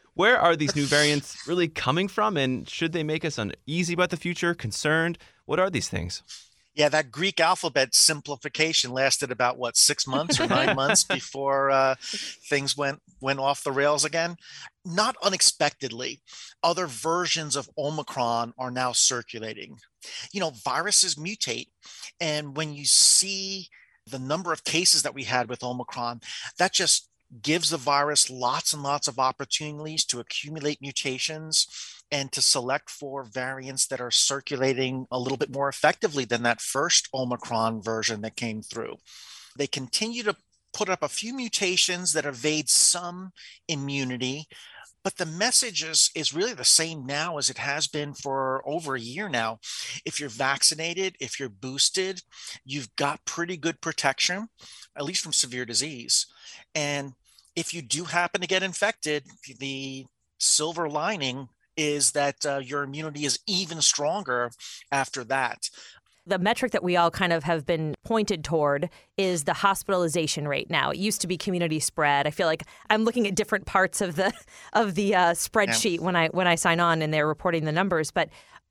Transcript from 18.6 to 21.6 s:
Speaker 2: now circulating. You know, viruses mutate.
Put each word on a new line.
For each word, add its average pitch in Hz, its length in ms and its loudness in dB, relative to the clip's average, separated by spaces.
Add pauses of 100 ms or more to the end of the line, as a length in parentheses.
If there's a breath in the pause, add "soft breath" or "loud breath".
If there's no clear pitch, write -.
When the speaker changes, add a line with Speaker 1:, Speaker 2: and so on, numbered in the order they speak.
Speaker 2:
now 127 200 0
circulating. 113 840 -2 (540 loud breath)
You 202 80 -6
know, 165 120 0 (120)
viruses 170 500 2
mutate. 147 540 -6 (520 loud breath)